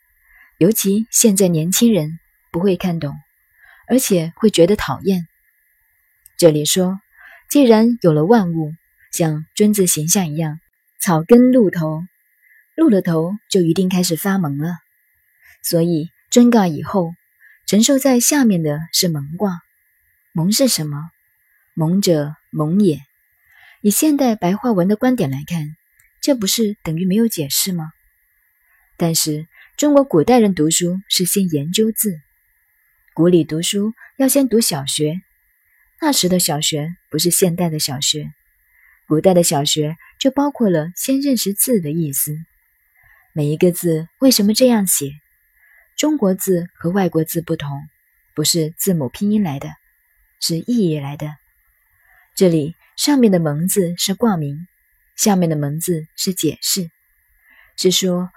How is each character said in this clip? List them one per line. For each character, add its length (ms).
尤 140
其 400
现 260
在 100
年 240
轻 220
人 240
不 100
会 160
看 240
懂， 160
而 140
且 360
会 140
觉 160
得 100
讨 260
厌。 260
这 140
里 160
说， 340
既 140
然 400
有 100
了 140
万 280
物， 200
像 420
尊 180
子 140
形 240
象 200
一 60
样， 240
草 220
根 300
露 180
头， 380
露 140
了 140
头 340
就 120
一 100
定 160
开 140
始 140
发 240
萌 180
了。 200
所 220
以 260
尊 180
卦 180
以 140
后， 320
承 160
受 160
在 200
下 260
面 180
的 160
是 160
蒙 300
卦。 240
蒙 200
是 160
什 180
么？ 260
蒙 260
者 340
蒙 300
也。 200
以 100
现 260
代 180
白 200
话 160
文 160
的 80
观 200
点 140
来 160
看， 300
这 140
不 140
是 360
等 140
于 80
没 80
有 140
解 200
释 240
吗？ 200
但 160
是 320
中 160
国 100
古 200
代 160
人 160
读 160
书 280
是 160
先 240
研 220
究 200
字， 300
古 140
里 160
读 180
书 320
要 100
先 220
读 100
小 280
学， 340
那 100
时 160
的 120
小 200
学 360
不 80
是 100
现 260
代 140
的 80
小 220
学， 340
古 140
代 140
的 80
小 200
学 320
就 140
包 180
括 220
了 240
先 260
认 160
识 160
字 260
的 120
意 200
思。 240
每 120
一 100
个 140
字 360
为 100
什 160
么 80
这 140
样 180
写？ 260
中 200
国 180
字 400
和 160
外 180
国 140
字 180
不 140
同， 320
不 80
是 340
字 160
母 160
拼 220
音 100
来 160
的， 160
是 180
意 300
义 120
来 180
的。 180
这 120
里 280
上 220
面 140
的 80
蒙 280
字 300
是 160
卦 240
名， 300
下 200
面 140
的 60
蒙 240
字 260
是 160
解 300
释， 300
是 140
说 480